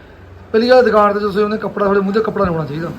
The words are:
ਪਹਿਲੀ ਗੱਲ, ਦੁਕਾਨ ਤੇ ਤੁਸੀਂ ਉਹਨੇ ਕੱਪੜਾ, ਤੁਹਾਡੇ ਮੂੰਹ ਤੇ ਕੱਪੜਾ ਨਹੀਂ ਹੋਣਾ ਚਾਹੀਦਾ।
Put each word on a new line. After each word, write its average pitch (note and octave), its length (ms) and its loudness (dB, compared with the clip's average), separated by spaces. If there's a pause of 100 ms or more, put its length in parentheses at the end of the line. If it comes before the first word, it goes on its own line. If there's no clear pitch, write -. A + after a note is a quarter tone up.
(520)
ਪਹਿਲੀ A#3 180 2
ਗੱਲ, B3+ 140 6
ਦੁਕਾਨ G#3 280 2
ਤੇ G#3 80 -2
ਤੁਸੀਂ G#3 240 -2
ਉਹਨੇ G#3 120 -4
ਕੱਪੜਾ, G3+ 280 -4
ਤੁਹਾਡੇ G3+ 160 2
ਮੂੰਹ G3 140 -2
ਤੇ A3 60 0
ਕੱਪੜਾ G3 240 -2
ਨਹੀਂ F3 100 -2
ਹੋਣਾ D#3+ 120 -4
ਚਾਹੀਦਾ। D#3 320 -8